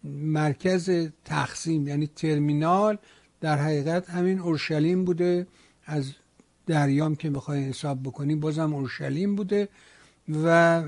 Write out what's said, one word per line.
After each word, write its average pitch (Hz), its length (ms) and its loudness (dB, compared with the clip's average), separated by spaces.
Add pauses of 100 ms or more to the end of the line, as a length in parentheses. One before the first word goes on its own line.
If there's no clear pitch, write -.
مرکز 156 1040 0 (160)
تقسیم 147 600 -2
یعنی 147 200 -2
ترمینال 156 880 2 (440)
در 151 160 0
حقیقت 156 520 0
همین 180 300 0
اورشلیم 165 680 0
بوده. 180 420 0 (380)
از 143 260 -4 (560)
دریام 151 480 2
که 156 140 -6
بخوای 139 340 -4
حساب 135 400 -6
بکنی 143 320 -4
بازم 156 380 -2
اورشلیم 143 600 -4
بوده 202 340 -2 (760)
و 165 440 6